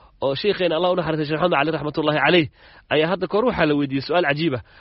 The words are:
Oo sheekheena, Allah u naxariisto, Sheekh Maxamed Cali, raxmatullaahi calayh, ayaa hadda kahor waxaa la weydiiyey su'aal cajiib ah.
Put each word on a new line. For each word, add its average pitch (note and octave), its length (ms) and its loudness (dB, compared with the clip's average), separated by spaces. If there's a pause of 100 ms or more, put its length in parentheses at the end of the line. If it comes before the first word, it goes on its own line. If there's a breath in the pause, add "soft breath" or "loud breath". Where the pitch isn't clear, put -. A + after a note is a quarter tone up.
(180 soft breath)
Oo C#3 160 -2
sheekheena, F#3 420 0
Allah F3+ 160 0
u F3+ 40 -2
naxariisto, D#3 300 -2
Sheekh D3+ 140 -4
Maxamed F3 160 2
Cali, D3 160 2
raxmatullaahi D3+ 480 -2
calayh, D#3 260 4 (440 loud breath)
ayaa D#3 180 2
hadda F#3 180 -4
kahor G#3 180 0
waxaa F3 220 0
la D3 80 2
weydiiyey C#3 300 -2
su'aal E3 220 0
cajiib D3 280 0
ah. A#2 80 -6 (180 soft breath)